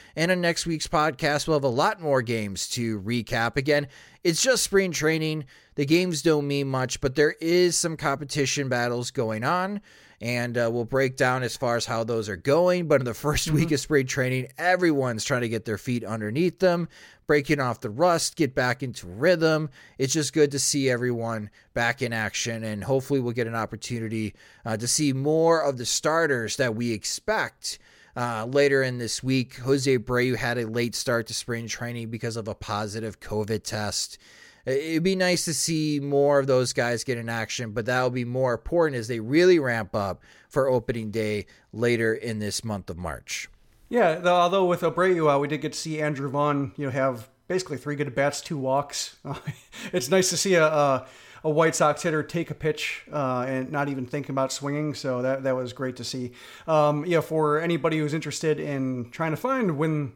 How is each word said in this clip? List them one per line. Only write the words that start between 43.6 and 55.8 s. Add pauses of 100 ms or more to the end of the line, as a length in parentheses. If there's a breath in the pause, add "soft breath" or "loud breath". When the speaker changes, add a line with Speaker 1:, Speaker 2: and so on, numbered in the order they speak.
Speaker 2:
Yeah,
though,
although
with
Abreu,
uh,
we
did
get
to
see
Andrew
Vaughn,
you
know,
have (200)
basically
three
good
at
bats,
two
walks.
<laughs>
Uh, (580 loud breath)
it's
nice
to
see
a,
a, (340 loud breath)
a
White
Sox
hitter
take
a
pitch, (100)
uh,
and
not
even
think
about
swinging.
So
that,
that
was
great